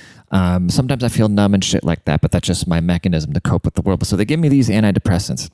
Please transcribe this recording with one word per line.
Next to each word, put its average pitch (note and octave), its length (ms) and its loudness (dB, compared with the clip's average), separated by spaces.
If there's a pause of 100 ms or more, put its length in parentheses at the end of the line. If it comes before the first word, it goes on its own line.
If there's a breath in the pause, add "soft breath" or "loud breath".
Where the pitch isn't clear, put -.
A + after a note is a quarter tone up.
(300 loud breath)
Um, F2+ 400 0
sometimes B2+ 320 -2
I A#2+ 60 -2
feel A2 200 2
numb G2+ 260 4
and F#2+ 100 2
shit - 180 -2
like E2 220 -2
that, D2+ 160 0
but - 100 0
that's - 160 0
just F2 220 -2
my E2 120 0
mechanism E2+ 520 -2
to D#2+ 80 -2
cope - 240 0
with - 100 -4
the - 80 -2
world. F#2 240 -2
So - 80 -2
they G2 100 0
give C#3+ 140 0
me D#3+ 100 2
these C3+ 200 2
antidepressants G2+ 840 0